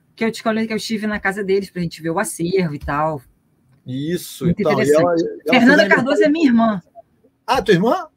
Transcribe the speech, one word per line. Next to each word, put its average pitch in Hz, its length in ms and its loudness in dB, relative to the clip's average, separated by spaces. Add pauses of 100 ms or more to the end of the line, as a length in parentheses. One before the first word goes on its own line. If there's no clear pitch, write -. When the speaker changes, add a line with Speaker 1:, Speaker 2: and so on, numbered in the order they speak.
(140)
Speaker 1:
que 226 100 -6
eu 220 60 0
te - 120 -8
falei 220 240 -2
que 220 60 -8
eu 214 40 -2
estive 214 300 -6
na 208 120 -4
casa 202 240 -4
deles 190 280 -2
pra 180 100 -8
gente 165 220 -6
ver 165 80 -4
o 165 80 -4
acervo 180 560 -2
e 143 40 -8
tal. 151 440 -4 (640)
Speaker 2:
Isso, 143 580 -8
Speaker 1:
Muito - 160 0
Speaker 2:
então, 160 120 0
e - 20 0
Speaker 1:
interessante. 147 280 4
Speaker 2:
ela, 175 100 2
ela 170 60 2
fez - 320 -4
Speaker 1:
Fernanda 247 220 6 (100)
Speaker 2:
aniversário. 311 140 0
Speaker 1:
Cardoso 285 260 2
é 302 60 4
minha 320 180 2
irmã. 226 360 2 (640)
Speaker 2:
Ah, 254 160 0
tua 202 120 2
irmã? 285 320 2 (100)